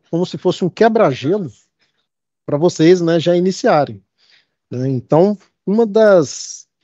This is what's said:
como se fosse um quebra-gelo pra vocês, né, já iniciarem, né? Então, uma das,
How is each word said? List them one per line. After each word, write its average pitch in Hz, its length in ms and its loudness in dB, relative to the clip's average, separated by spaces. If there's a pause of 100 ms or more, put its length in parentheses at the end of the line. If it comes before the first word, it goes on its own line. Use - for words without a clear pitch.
(100)
como 175 160 -2
se - 100 -12
fosse 175 260 -4
um 185 60 0
quebra-gelo 190 800 0 (920)
pra 143 140 -4
vocês, 170 420 2
né, 170 180 0
já 175 160 0
iniciarem, 175 680 0 (680)
né? 127 180 -6
Então, 151 500 0 (260)
uma 220 220 0
das, 202 800 0 (180)